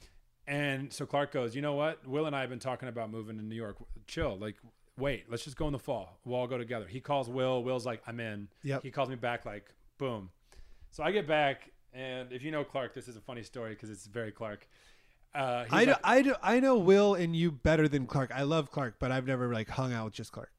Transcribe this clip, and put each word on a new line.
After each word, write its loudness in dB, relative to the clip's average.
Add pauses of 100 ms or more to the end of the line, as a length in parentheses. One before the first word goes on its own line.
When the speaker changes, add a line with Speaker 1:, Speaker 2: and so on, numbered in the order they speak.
(460)
Speaker 1:
And -2
so -6
Clark 0
goes, -2
"You -4
know 0
what? -2
Will 0
and -4
I -2
have -4
been -10
talking -6
about -6
moving -10
to -8
New -8
York. -8 (300)
Chill. -2
Like, -8 (420)
wait. -2
Let's -6
just -14
go -2
in -2
the -4
fall. -6
We'll -4
all 0
go -4
together." -6
He -10
calls 0
Will. 2
Will's -2
like, -6
"I'm -10
in." -8 (140)
Speaker 2:
Yep. -4
Speaker 1:
He -12
calls -2
me -8
back, -4
like, -14 (220)
boom. -6 (600)
So -10
I 2
get 0
back, 2 (220)
and -8
if -10
you -6
know -2
Clark, -6
this -12
is -16
a -16
funny -12
story -10
'cause -14
it's -14
very -6
Clark. -10 (680)
Uh, 0
he's -4
Speaker 2:
I, 4
Speaker 1:
like 8
Speaker 2:
do, 8 (100)
I, 8
do, 4
I 4
know 6
Will 8
and 0
you 4
better 4
than 2
Clark. 0
I -2
love 2
Clark, -4
but 2
I've 0
never, 0
like, -2
hung -2
out -2
with -6
just -10
Clark. -12